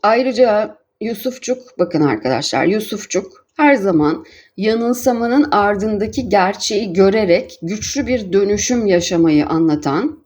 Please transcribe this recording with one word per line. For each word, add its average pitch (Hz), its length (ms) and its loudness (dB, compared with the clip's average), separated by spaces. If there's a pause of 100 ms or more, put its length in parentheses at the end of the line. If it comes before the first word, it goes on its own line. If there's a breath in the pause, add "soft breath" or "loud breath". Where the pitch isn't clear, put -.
ayrıca 220 720 2 (240)
Yusufçuk, 247 760 -8
bakın 170 220 0
arkadaşlar, 131 640 0
Yusufçuk - 800 -4 (120)
her 294 180 4
zaman 165 500 0 (320 loud breath)
yanılsamanın 233 960 0
ardındaki 208 800 -2
gerçeği 196 640 0
görerek 196 680 2
güçlü 214 460 -6
bir 214 260 -4
dönüşüm 208 520 0
yaşamayı 170 600 2
anlatan 160 800 -2